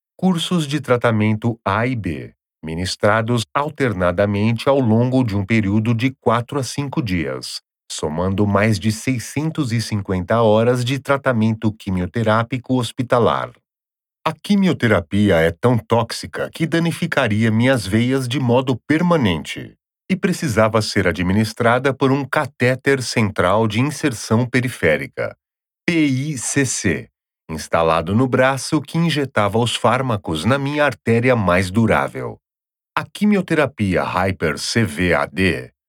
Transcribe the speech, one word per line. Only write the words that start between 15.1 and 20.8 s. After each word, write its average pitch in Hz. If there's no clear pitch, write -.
é 82
tão 120
tóxica -
que 165
danificaria 135
minhas 117
veias 123
de 123
modo 127
permanente 147
e 185
precisava 113